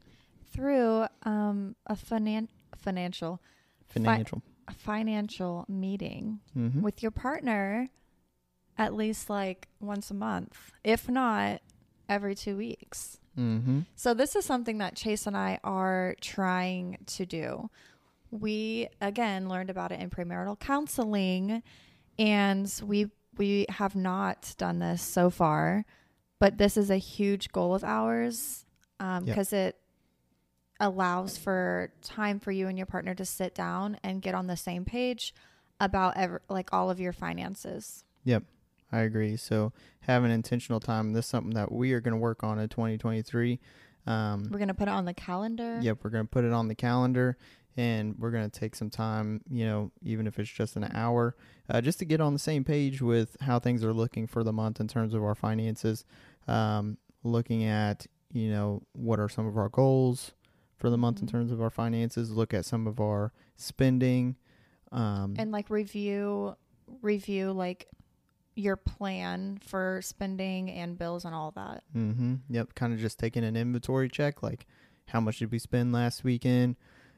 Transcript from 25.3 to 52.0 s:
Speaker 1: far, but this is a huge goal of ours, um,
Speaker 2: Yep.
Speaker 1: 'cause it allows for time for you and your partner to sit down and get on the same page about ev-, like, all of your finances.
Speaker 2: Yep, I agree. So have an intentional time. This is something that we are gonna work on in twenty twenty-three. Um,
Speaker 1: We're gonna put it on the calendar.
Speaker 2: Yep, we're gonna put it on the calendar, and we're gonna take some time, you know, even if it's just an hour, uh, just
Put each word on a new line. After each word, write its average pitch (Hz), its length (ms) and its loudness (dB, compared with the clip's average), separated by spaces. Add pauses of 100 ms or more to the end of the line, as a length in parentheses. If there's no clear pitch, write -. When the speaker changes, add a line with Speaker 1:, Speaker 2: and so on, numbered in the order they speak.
Speaker 1:
far, 160 540 4 (560)
but 202 180 8
this 202 180 6
is 202 140 4
a 190 60 6
huge 202 560 0
goal 180 220 2
of 202 100 0
ours, 226 840 -2 (340)
um, 185 240 -4
Speaker 2:
Yep. 208 120 -2
Speaker 1:
'cause 196 160 0
it 190 240 0 (1040)
allows 185 580 0
for 180 540 0 (100)
time 208 380 -2
for 202 100 -6
you 190 180 0
and 190 80 -4
your 190 100 -4
partner 185 280 -4
to 185 100 -6
sit - 300 -4
down 180 480 -2
and 190 180 -4
get 185 140 -2
on 185 140 -2
the 180 80 -2
same 180 280 -6
page 247 500 -2 (460)
about 196 360 4
ev-, 175 320 0
like, 190 240 -4
all 185 180 4
of 185 100 -2
your 180 120 -2
finances. 180 920 -8 (200)
Speaker 2:
Yep, 123 200 4 (460)
I 113 100 2
agree. 110 360 2
So 110 360 0 (280)
have 123 240 4
an 117 60 6
intentional 113 500 0
time. 110 320 0
This 117 140 0
is - 40 -10
something 117 240 0
that 104 160 0
we 127 220 0
are 120 80 2
gonna 113 160 0
work 113 260 0
on 107 160 0
in 107 100 -2
twenty 113 300 -2
twenty-three. 117 640 0 (460)
Um, 208 440 0
Speaker 1:
We're 202 80 -4
gonna 196 160 0
put 202 140 0
it 202 40 0
on 196 120 0
the 175 100 -4
calendar. 226 640 -6
Speaker 2:
Yep, 110 220 0
we're 107 80 -4
gonna 110 160 0
put 123 180 2
it 117 80 2
on 113 160 2
the 110 60 -4
calendar, 123 600 2 (400)
and 110 420 0
we're 113 120 -2
gonna 110 200 0
take - 240 -6
some 107 160 -6
time, 107 580 -2
you 120 160 -2
know, 107 260 0 (120)
even 110 240 -2
if 104 120 -4
it's 107 120 -4
just - 260 -4
an 107 160 -2
hour, 120 440 2 (320)
uh, 117 120 2
just 143 200 0